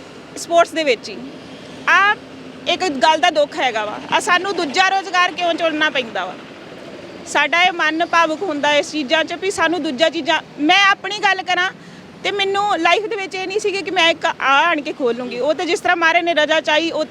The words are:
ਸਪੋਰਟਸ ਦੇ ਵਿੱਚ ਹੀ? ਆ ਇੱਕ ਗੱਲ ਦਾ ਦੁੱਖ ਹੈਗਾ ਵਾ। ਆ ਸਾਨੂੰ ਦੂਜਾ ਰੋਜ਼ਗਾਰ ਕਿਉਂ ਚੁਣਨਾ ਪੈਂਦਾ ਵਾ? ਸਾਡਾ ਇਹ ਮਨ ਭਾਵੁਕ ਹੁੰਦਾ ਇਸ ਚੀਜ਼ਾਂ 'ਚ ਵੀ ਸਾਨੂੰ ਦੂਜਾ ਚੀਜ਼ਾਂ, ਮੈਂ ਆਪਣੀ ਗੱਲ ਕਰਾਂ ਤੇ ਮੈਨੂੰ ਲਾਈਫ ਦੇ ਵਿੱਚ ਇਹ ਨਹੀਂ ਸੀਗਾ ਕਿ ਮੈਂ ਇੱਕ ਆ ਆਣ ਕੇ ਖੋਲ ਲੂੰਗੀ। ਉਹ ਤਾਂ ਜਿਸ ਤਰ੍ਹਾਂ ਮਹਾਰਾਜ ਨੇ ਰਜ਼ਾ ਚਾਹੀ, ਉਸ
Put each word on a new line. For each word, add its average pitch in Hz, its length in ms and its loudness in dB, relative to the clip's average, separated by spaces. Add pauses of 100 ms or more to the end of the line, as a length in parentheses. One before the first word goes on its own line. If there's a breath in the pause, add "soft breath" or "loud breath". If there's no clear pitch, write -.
(380)
ਸਪੋਰਟਸ 339 340 2
ਦੇ 311 120 -2
ਵਿੱਚ 240 260 0
ਹੀ? 202 80 -12 (720)
ਆ 392 260 4 (520)
ਇੱਕ 359 200 0
ਗੱਲ 320 300 2
ਦਾ 349 120 2
ਦੁੱਖ 302 300 0
ਹੈਗਾ 226 260 0
ਵਾ। 214 140 -6 (140)
ਆ 320 60 2
ਸਾਨੂੰ 359 360 0
ਦੂਜਾ 349 340 2
ਰੋਜ਼ਗਾਰ 359 420 0
ਕਿਉਂ 349 220 -2
ਚੁਣਨਾ 311 360 0
ਪੈਂਦਾ 220 360 -4
ਵਾ? 185 80 -10 (920)
ਸਾਡਾ 302 360 2
ਇਹ 370 80 4
ਮਨ 320 340 0
ਭਾਵੁਕ 330 360 2
ਹੁੰਦਾ 294 320 0
ਇਸ 294 180 0
ਚੀਜ਼ਾਂ 311 320 0
'ਚ 320 100 -6
ਵੀ 370 180 -4
ਸਾਨੂੰ 330 320 0
ਦੂਜਾ 320 260 0
ਚੀਜ਼ਾਂ, 311 320 0 (180)
ਮੈਂ 359 260 6
ਆਪਣੀ 392 340 0
ਗੱਲ 381 220 2
ਕਰਾਂ 359 300 0 (520 loud breath)
ਤੇ 370 80 -2
ਮੈਨੂੰ 392 480 0
ਲਾਈਫ 349 260 2
ਦੇ 427 100 -6
ਵਿੱਚ 381 200 -8
ਇਹ 381 120 -6
ਨਹੀਂ 381 120 -4
ਸੀਗਾ 392 220 -2
ਕਿ 330 100 -6
ਮੈਂ 330 180 4
ਇੱਕ 330 160 -2
ਆ 330 140 0
ਆਣ 294 420 2
ਕੇ 294 120 -8
ਖੋਲ 240 220 -2
ਲੂੰਗੀ। 247 240 -8
ਉਹ 285 140 0
ਤਾਂ 359 120 -4
ਜਿਸ 330 140 -2
ਤਰ੍ਹਾਂ 359 180 0
ਮਹਾਰਾਜ 339 260 2
ਨੇ 339 100 0
ਰਜ਼ਾ 302 280 2
ਚਾਹੀ, 311 300 0
ਉਸ 302 180 -4